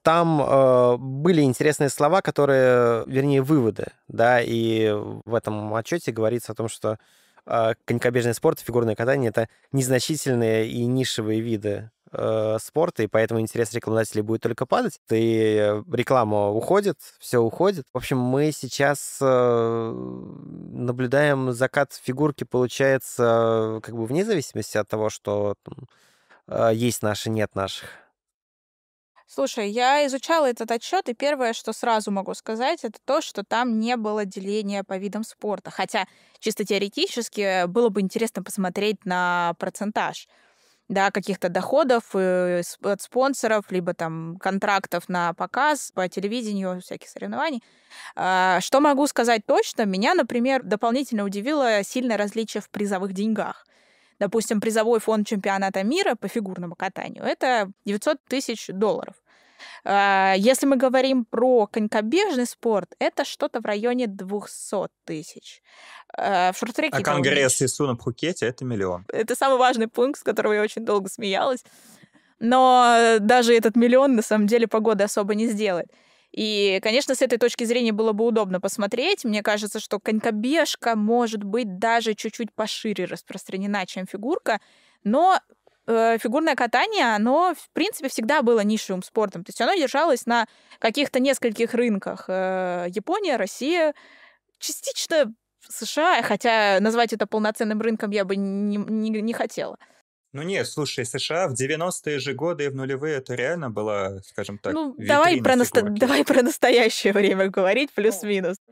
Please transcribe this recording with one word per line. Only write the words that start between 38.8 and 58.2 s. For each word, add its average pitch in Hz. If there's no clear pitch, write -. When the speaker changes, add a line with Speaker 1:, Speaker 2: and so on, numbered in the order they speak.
Speaker 2:
на 175
процентаж, 185
да, 196
каких-то 190
доходов, 233
э, 180
с-, -
от 196
спонсоров, 247
либо 180
там 165
контрактов 196
на 175
показ 269
по 185
телевидению, 196
всяких -
соревнований. 247
А, 185
что 247
могу 285
сказать 233
точно, 277
меня, 202
например, 262
дополнительно 233
удивило 214
сильное 247
различие 214
в -
призовых 196
деньгах. 202
Допустим, 208
призовой 226
фонд 214
чемпионата 196
мира 311
по 202
фигурному 185
катанию — -
это 247
девятьсот 214